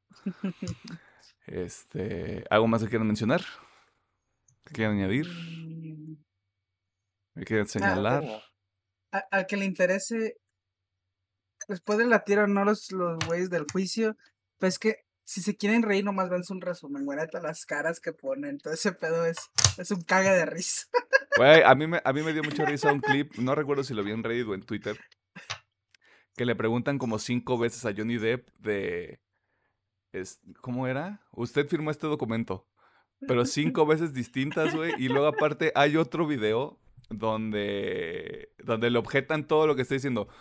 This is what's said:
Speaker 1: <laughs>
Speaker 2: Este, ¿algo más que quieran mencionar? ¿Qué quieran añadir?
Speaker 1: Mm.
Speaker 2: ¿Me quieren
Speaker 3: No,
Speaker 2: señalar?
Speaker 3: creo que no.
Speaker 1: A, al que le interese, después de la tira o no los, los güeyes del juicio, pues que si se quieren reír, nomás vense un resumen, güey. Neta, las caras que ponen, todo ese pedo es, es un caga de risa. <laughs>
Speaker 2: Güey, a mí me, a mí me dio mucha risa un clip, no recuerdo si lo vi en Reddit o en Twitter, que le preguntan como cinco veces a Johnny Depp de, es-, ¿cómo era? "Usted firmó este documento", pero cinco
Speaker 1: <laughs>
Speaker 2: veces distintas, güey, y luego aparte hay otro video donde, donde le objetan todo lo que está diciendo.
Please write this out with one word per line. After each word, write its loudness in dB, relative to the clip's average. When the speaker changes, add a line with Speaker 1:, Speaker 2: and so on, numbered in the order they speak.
Speaker 1:
<laughs> -10
Speaker 2:
Este, -8
¿algo 6
más 4
que -4
quieran 0
mencionar? 2
¿Qué -20
quieran 0
añadir? 0
Speaker 1:
Mm. -14
Speaker 2:
¿Me -12
quieren 0
Speaker 3:
No, -10
Speaker 2:
señalar? 0
Speaker 3:
creo -8
que -10
no. -16
Speaker 1:
A, -2
al 0
que -4
le 0
interese, 0
después -2
de 4
la 4
tira 4
o 0
no 2
los, 0
los -2
güeyes -2
del -2
juicio, -2
pues 0
que -2
si -8
se -2
quieren 2
reír, 2
nomás -2
vense -4
un -8
resumen, -6
güey. -4
Neta, -6
las -6
caras -4
que -8
ponen, -8
todo -6
ese -2
pedo -2
es, -2
es -6
un -2
caga 2
de 4
risa. -6
<laughs> 2
Speaker 2:
Güey, 10
a 12
mí 0
me, 0
a 2
mí -2
me -2
dio -2
mucha -2
risa 2
un 0
clip, 0
no 2
recuerdo 0
si -6
lo -2
vi -4
en -4
Reddit -2
o -2
en -6
Twitter, -6
que 0
le 2
preguntan 0
como -2
cinco -2
veces -2
a -2
Johnny -2
Depp -2
de, -4
es-, -10
¿cómo -4
era? -6
"Usted 0
firmó 0
este -4
documento", -2
pero 4
cinco 2
Speaker 1:
<laughs> -
Speaker 2:
veces 2
distintas, -2
güey, -2
y -2
luego 4
aparte 0
hay 4
otro 0
video 0
donde, -4
donde 0
le 2
objetan -2
todo 4
lo 4
que -2
está -2
diciendo. -2